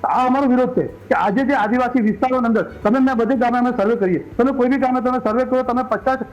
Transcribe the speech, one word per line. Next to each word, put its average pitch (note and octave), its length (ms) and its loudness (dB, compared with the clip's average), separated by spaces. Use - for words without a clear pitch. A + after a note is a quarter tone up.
આ B3+ 240 2
અમારો C4 180 2
વિરોધ B3 320 2
છે C#3 100 0
કે - 280 -2
આજે G3 300 0
જે C4 80 0
આદિવાસી B3 480 0
વિસ્તારોની B3 460 0
અંદર A3 140 2
તમે, G#3+ 380 0
મેં C4 160 2
બધે A#3 200 0
ગામે A#3+ 220 0
અમે B3 140 0
સર્વે A3+ 240 0
કરીએ, F#3 240 0
તમે B3 320 -2
કોઈ B3+ 160 0
બી C4+ 100 2
ગામે B3+ 240 0
તમે B3 180 -2
સર્વે A3+ 260 0
કરો, B3+ 180 0
તમે B3+ 200 -2
પચાસ B3+ 360 -2